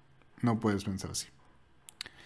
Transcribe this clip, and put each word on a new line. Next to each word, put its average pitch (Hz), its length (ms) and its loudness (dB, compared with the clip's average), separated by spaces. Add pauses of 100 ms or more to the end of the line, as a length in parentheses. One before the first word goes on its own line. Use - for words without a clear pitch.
(420)
no 220 180 4
puedes 202 240 2
pensar 190 260 -4
así. - 160 -4 (1000)